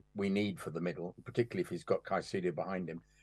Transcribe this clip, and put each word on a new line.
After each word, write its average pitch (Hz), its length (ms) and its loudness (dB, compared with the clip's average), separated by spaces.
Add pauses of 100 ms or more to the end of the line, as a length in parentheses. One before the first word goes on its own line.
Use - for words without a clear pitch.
(160)
we 98 140 2
need 98 300 2
for 82 120 -6
the 82 100 -2
middle, 87 420 -2
particularly 117 380 0
if - 80 -2
he's 85 140 -4
got - 200 2
Caicedo 90 500 0
behind 90 360 -2
him. 85 120 -8 (220)